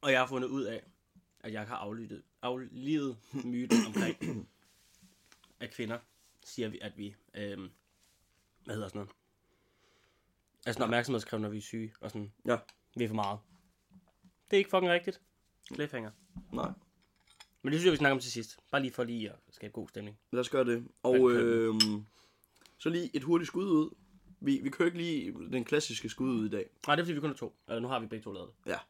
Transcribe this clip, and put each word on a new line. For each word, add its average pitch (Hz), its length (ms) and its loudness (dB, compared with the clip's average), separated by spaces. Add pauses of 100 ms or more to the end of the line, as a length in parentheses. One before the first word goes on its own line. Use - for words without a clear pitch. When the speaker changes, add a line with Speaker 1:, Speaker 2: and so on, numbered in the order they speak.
Speaker 1:
Og 143 100 2
jeg 131 80 8
har 127 80 4
fundet 127 200 -2
ud 131 160 -2
af, 110 200 -6 (560)
at 110 140 -10
jeg 107 140 -6
har 120 80 -8
aflyttet, 110 460 -8 (200)
aflivet 131 760 -2 (260)
myten 123 340 2 (100)
omkring, - 600 -4 (420)
<clears throat> - 680 -20
at 120 120 -12
kvinder 117 260 -6 (480)
siger, 113 240 -4
vi, 107 120 -12
at - 160 -12
vi, 101 180 -10 (200)
øhm, 98 340 -10 (960)
hvad 107 100 -8
hedder 107 120 -6
sådan 98 120 -10
noget? 95 120 -12 (1500)
Altså, 120 140 -4
Speaker 2:
Ja. 131 40 2
Speaker 1:
opmærksomhedskrævende, 117 640 0
når 104 60 -4
vi 107 60 -6
er 107 40 -8
syge, 113 400 -8
og 104 100 -10
sådan, 104 200 -10 (140)
Speaker 2:
Ja. 120 120 0 (380)
Speaker 1:
vi 120 80 0
er 113 40 0
for 107 80 -4
meget. 104 240 -2 (1120)
Det 202 60 6
er - 20 8
ikke 196 100 0
fucking 185 220 4
rigtigt. 175 300 0 (520)
Cliffhanger. 127 380 -6 (400)
Speaker 2:
Nej. - 200 -6 (920)
Speaker 1:
Men 139 120 -2
det 156 60 2
synes 175 60 4
jeg, 185 60 8
vi 151 60 4
snakker 139 160 6
om 131 60 0
til 123 120 -8
sidst. 113 280 -10 (120)
Bare 139 100 0
lige 131 120 -4
for 127 100 -2
lige 117 260 -6
at 101 60 -16 (160)
skabe - 220 -14
god - 160 -10
stemning. 104 280 -12 (140)
Speaker 2:
Lad 120 100 0
os 123 80 -2
gøre 135 160 4
det. 120 220 0 (160)
Og, 127 160 6
Speaker 1:
Hvem 127 160 10
kan 120 100 6
Speaker 2:
øhm, 110 600 4 (720)
så - 120 0
lige 170 260 -2
et 139 80 -2
hurtigt 170 240 4
skud - 180 -2
ud. 160 240 4 (500)
Vi, 139 240 2
vi 135 60 0
kører 165 180 2
ikke 170 100 0
lige 156 340 -2 (200)
den 127 140 0
klassiske 123 440 0
skud 131 200 -2
ud 113 160 2
i 107 40 0
dag. 101 200 -4 (180)
Speaker 1:
Nej, 147 80 6
det 165 60 2
er 170 40 2
fordi, 170 80 -2
vi 147 60 -2
kun 151 100 -2
er 135 60 -6
to. - 200 -10 (120)
Eller 117 120 -4
nu 120 80 -4
har 127 120 0
vi 113 80 -8
begge 110 160 -8
to 107 80 -12
lavet 92 180 -12 (160)
det. - 60 -6
Speaker 2:
Ja. - 60 -2 (120)